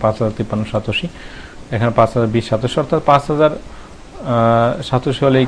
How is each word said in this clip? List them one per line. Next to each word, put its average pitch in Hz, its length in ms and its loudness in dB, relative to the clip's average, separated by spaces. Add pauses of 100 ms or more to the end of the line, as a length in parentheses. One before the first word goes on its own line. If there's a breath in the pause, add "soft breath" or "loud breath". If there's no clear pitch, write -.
পাঁচ 107 200 2
হাজার 110 160 0
তিপ্পান্ন 107 340 -4
সাতোশি, 110 360 -2 (640 loud breath)
এখানে 117 240 0
পাঁচ 120 1300 2 (100)
হাজার, 151 200 4
আহ, 117 1300 0
সাতোশি 131 440 0
হলেই 131 220 4